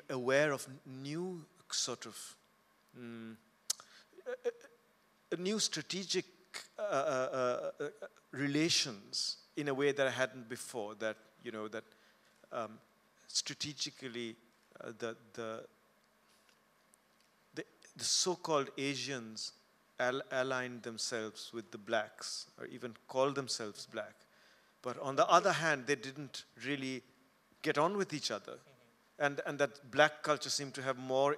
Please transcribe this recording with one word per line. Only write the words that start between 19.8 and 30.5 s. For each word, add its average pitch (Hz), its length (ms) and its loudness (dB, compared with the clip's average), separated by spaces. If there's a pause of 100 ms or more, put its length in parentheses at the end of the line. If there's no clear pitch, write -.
al-, 131 320 0
aligned 127 520 -2
themselves 110 720 -6
with 113 160 -8
the 117 80 -12
blacks, 107 720 -2 (120)
or - 60 -10
even 127 280 -10 (140)
called 135 260 2
themselves 120 560 -6
black. 107 240 -8 (680)
But 123 180 -6
on 135 160 0
the 160 100 8
other 180 260 10
hand, 151 340 2
they 143 100 4
didn't 135 480 -10 (220)
really 131 360 -2 (600)
get 147 160 2
on 175 180 4
with 190 160 0
each 143 180 -2
other. 110 280 -6 (600)
And, 143 280 2
and 147 120 -2
that 139 320 0
black 147 320 6
culture 147 280 2